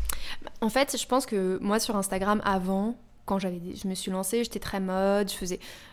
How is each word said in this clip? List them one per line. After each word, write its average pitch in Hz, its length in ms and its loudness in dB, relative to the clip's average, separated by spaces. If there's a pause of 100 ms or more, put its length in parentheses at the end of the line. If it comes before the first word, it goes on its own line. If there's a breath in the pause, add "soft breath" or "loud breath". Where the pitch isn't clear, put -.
(600 loud breath)
En 220 80 2
fait, 269 280 2
je - 80 -2
pense 262 200 2
que 190 360 0
moi, 202 180 2
sur 214 180 0
Instagram, 196 480 2
avant, 190 500 2 (300)
quand 196 140 0
j'avais 180 200 -2
des, 175 160 -8
je 196 140 -4
me 185 60 -2
suis 190 160 -4
lancée, 190 340 0
j'étais 214 140 -6
très - 200 -4
mode, 196 500 2
je - 60 -4
faisais... 180 240 -4 (340 loud breath)